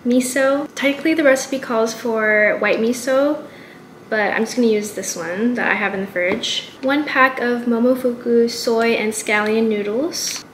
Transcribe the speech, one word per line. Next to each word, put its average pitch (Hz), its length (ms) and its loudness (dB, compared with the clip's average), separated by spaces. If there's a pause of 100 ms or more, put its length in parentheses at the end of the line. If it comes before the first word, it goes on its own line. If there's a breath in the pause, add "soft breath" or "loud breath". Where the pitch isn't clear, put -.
miso. 269 680 2
Technically 277 380 0
the 320 100 2
recipe 262 360 2
calls 233 340 0
for 214 640 2
white 208 200 2
miso, 262 680 0 (600 loud breath)
but 214 240 0
I'm - 100 -2
just 220 140 -4
gonna 240 100 4
use 208 240 0
this - 240 -8
one 185 380 -2
that 190 180 -2
I 190 40 0
have 202 180 -2
in 196 80 -4
the 196 60 -6
fridge. 190 640 -4 (120)
One 277 240 -2
pack 262 340 0
of 240 220 -2
Momofuku 240 880 2
soy 226 460 0
and 214 180 -2
scallion 220 560 0
noodles, 214 720 -4 (100)